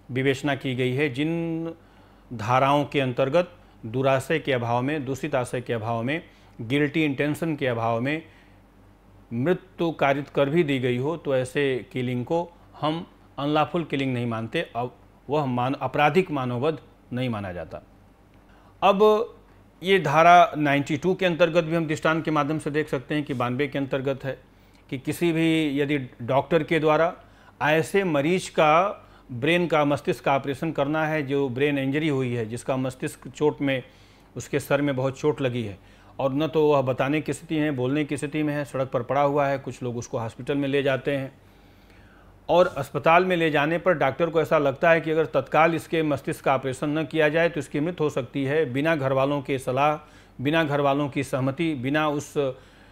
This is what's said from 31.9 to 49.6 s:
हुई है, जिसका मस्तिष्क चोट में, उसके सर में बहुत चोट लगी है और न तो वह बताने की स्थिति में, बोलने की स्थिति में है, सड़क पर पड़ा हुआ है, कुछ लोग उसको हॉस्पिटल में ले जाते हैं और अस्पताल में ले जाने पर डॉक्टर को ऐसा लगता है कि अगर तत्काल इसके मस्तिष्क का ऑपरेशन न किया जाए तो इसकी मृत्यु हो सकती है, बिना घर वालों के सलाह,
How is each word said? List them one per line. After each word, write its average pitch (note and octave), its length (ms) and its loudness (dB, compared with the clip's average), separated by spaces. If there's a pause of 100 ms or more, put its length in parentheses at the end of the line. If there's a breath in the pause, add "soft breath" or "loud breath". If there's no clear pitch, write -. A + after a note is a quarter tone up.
हुई C3+ 260 0
है, A#2+ 120 -4
जिसका A#2+ 320 -6
मस्तिष्क C3 500 -6
चोट C#3+ 340 -2
में, C3+ 220 -2 (520 soft breath)
उसके C3+ 240 -4
सर C#3 220 0
में C#3+ 140 0
बहुत C3 240 -4
चोट D3+ 220 0
लगी B2 220 -2
है G#2 160 -10 (400 loud breath)
और C3 140 0
न D3+ 140 0
तो D3+ 200 2
वह C#3+ 140 4
बताने C3 400 0
की C#3+ 120 -4
स्थिति D#3+ 260 -4
में, D3+ 160 0
बोलने C3+ 300 0
की C#3+ 120 -4
स्थिति D3+ 260 -4
में D3 100 -2
है, D3 120 -4
सड़क C3 220 -4
पर B2+ 160 -2
पड़ा C3+ 180 0
हुआ C#3+ 260 2
है, C#3 100 0
कुछ C3 260 -10
लोग A#2+ 140 -4
उसको A#2+ 200 -8
हॉस्पिटल A#2+ 380 -6
में C#3 120 -2
ले C#3 160 2
जाते C3+ 340 0
हैं C3+ 160 -8 (1160 soft breath)
और F3 180 6
अस्पताल D#3+ 580 2
में F#3 120 0
ले E3 140 2
जाने D3+ 260 0
पर F3 160 2
डॉक्टर D3 360 0
को D#3 120 0
ऐसा D#3 160 2
लगता C#3+ 340 4
है E3 100 4
कि D#3 100 -2
अगर D#3 140 2
तत्काल D#3 500 2
इसके D#3+ 280 -2
मस्तिष्क D3 420 -4
का C#3+ 100 4
ऑपरेशन C3+ 420 -4
न D#3+ 80 -2
किया D#3 240 2
जाए E3 200 2
तो D#3+ 100 -8
इसकी D3 200 -4
मृत्यु E3 240 -2
हो D3 60 0
सकती C3+ 340 -4
है, C#3 300 0
बिना D#3 220 2
घर C3 180 0
वालों C#3 280 0
के C3+ 180 -2
सलाह, C#3 380 0 (460 loud breath)